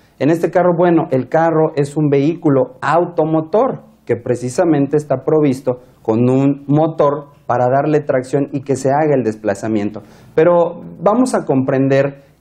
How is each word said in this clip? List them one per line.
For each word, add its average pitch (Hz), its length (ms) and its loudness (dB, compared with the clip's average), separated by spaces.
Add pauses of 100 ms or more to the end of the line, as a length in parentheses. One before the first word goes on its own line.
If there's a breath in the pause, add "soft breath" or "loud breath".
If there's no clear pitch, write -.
(180 soft breath)
En 135 120 0
este 170 200 0
carro, 175 240 2
bueno, 170 360 2
el 127 180 -2
carro 160 480 0
es 143 180 -2
un 151 140 0
vehículo 139 720 0
automotor 160 1000 -2 (240)
que 117 100 -2
precisamente 139 800 -2
está 147 200 -2 (100)
provisto 139 560 0 (180 loud breath)
con 117 300 0
un 139 360 0
motor 151 640 0 (140)
para 120 220 0
darle 147 320 0
tracción 139 500 -2
y 139 120 -6
que 131 140 -2
se 135 120 -2
haga 147 260 0
el 127 100 0
desplazamiento. 107 800 -4 (320 loud breath)
Pero 170 460 2 (180)
vamos 226 360 0
a 170 100 -2
comprender 135 800 0 (160 soft breath)